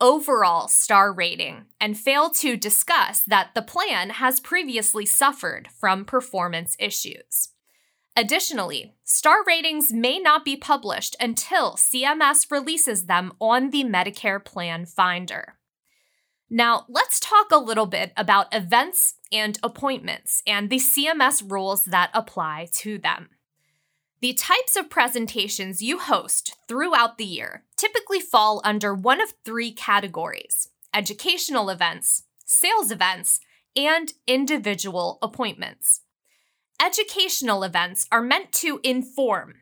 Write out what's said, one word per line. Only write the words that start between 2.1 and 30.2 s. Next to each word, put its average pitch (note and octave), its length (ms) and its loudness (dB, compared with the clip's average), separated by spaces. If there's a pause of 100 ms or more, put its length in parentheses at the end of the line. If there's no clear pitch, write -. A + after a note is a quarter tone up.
to C4 260 0
discuss G#3+ 680 0
that G3 300 2
the A3+ 80 -2
plan A3+ 480 -2
has B3+ 300 0
previously A3+ 680 -2
suffered C4+ 640 0 (100)
from F#3+ 260 0
performance F3 760 -4
issues. - 680 -6 (680)
Additionally, A3+ 880 -2
star F#4 420 4
ratings D#4 460 0
may B3 260 0
not D#4 260 4
be C#4 120 -2
published - 640 -2
until A#3+ 560 0
C - 280 0
M D4+ 160 0
S D4 300 2
releases C4+ 560 -2
them F3+ 340 0
on B3 300 4
the C#4 140 0
Medicare G3+ 600 -2
Plan E3+ 400 -8
Finder. F3+ 680 -4 (960)
Now, A#3 380 2
let's D#4 320 0
talk G#4 320 4
a D#4 60 10
little A3 280 0
bit F3+ 300 -4
about G3+ 360 2
events A#3 600 2 (160)
and G#3+ 320 -2
appointments B3 840 -4
and G3+ 260 -2
the B3+ 100 2
C C#4+ 260 2
M D#4 140 0
S C4+ 200 4
rules G3 440 -4
that F3+ 280 2
apply E3 560 -6 (100)
to G#3+ 200 -8
them. E3 320 -6 (880)
The B3 120 0
types G#4+ 420 0
of F#4 160 -2
presentations A3+ 920 -2
you D4+ 200 -4
host - 560 -2 (100)
throughout B3 520 0
the A3 60 -10
year E3+ 400 -10 (120)
typically G#4+ 420 -2
fall G#3+ 460 2
under G#3 280 0
one A3 280 2
of G#4+ 140 -4 (100)
three A#3 260 -6
categories: G3 1000 -4 (220)